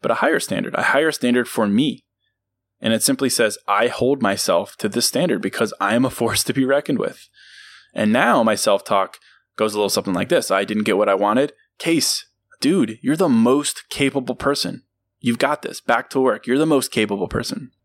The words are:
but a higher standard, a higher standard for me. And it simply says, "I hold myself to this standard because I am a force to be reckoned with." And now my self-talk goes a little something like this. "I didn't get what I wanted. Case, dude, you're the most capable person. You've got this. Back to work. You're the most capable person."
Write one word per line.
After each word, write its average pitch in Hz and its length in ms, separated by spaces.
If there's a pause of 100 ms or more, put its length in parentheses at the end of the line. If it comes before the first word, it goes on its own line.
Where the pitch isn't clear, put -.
but - 100
a 117 40
higher - 240
standard, - 360
a - 80
higher 147 280
standard 123 360
for 107 200
me. 120 360 (800)
And 113 120
it 110 100
simply 135 260
says, 110 280 (100)
"I 104 200
hold 131 340
myself 98 560
to 107 120
this 117 180
standard - 340
because 101 380
I 101 160
am 127 100
a 127 40
force 110 360
to 139 80
be 135 120
reckoned 135 340
with." - 300 (640)
And 107 180
now 139 320
my 110 120
self-talk 98 640 (380)
goes 107 180
a 104 40
little 104 120
something 98 240
like 95 160
this. 151 220
"I 98 140
didn't 107 180
get 104 140
what 101 120
I 98 60
wanted. 107 380 (240)
Case, - 480 (340)
dude, 131 420
you're 143 140
the 170 140
most 127 600
capable 131 460
person. - 480 (360)
You've 120 200
got 147 220
this. - 180
Back 120 300
to 135 100
work. 120 280
You're 123 100
the 156 80
most 143 260
capable 101 360
person." - 440 (140)